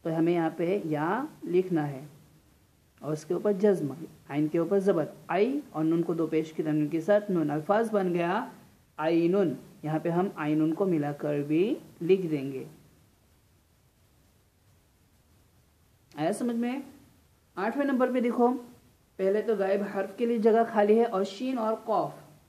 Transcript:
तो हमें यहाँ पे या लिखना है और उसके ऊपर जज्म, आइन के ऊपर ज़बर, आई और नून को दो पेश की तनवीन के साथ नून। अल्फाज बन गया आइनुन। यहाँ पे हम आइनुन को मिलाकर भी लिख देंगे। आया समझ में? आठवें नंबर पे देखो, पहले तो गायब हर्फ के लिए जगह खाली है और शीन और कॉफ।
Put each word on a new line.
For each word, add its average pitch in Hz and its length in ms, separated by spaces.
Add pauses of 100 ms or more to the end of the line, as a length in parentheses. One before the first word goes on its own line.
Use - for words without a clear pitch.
तो 170 60
हमें 165 240
यहाँ 165 240
पे 185 280
या 165 420 (180)
लिखना 180 380
है 139 200 (960)
और 147 120
उसके 156 200
ऊपर 208 200
जज्म, 185 420 (360)
आइन 151 160
के 170 120
ऊपर 185 200
ज़बर, 185 280 (220)
आई 233 320 (140)
और 156 80
नून 165 200
को 170 120
दो 165 120
पेश 160 240
की 175 120
तनवीन 151 260
के 160 120
साथ 208 280
नून। 160 200
अल्फाज 202 400
बन 190 240
गया 180 380 (460)
आइनुन। 170 580 (300)
यहाँ 156 140
पे 170 100
हम 180 280
आइनुन 156 360
को 196 120
मिलाकर 147 560
भी 156 240 (360)
लिख 180 240
देंगे। 139 400 (3500)
आया 156 200
समझ 233 240
में? 240 280 (720)
आठवें 190 280
नंबर 247 260
पे 247 100
देखो, 240 280 (680)
पहले 196 220
तो 220 140
गायब 196 300
हर्फ - 320
के 240 80
लिए 233 140
जगह 226 240
खाली 214 340
है 233 80
और 196 200
शीन 254 320
और 220 180 (120)
कॉफ। 185 360 (260)